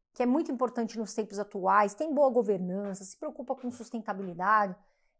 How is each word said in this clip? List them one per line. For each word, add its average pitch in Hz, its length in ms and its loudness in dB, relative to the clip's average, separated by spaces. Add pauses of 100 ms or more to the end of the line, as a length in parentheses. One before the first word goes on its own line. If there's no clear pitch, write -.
(140)
que - 100 -2
é - 20 2
muito 302 260 2
importante 240 460 -2
nos 214 160 -6
tempos 202 240 -4
atuais, 202 560 2
tem 311 180 -4
boa 269 200 6
governança, 196 720 0
se - 120 -14
preocupa 294 400 -8
com 254 140 -8
sustentabilidade. 202 1080 0 (440)